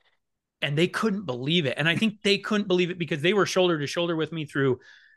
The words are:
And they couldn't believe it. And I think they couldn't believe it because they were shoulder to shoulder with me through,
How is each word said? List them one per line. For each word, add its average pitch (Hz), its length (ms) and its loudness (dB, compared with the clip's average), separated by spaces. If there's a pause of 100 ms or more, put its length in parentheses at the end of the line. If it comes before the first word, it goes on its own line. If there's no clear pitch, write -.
(640)
And 143 160 -2
they 180 80 4
couldn't 214 400 -2
believe 139 400 0
it. 123 100 -2
And 151 120 2
I 165 80 2
think 214 260 -2
they 202 160 2
couldn't 202 300 -2
believe 180 220 2
it 175 80 -8
because 165 220 -4
they 180 140 2
were 190 120 4
shoulder 180 320 2
to 143 80 -4
shoulder 170 280 -4
with 156 160 -2
me 160 140 -6
through, 139 340 0 (380)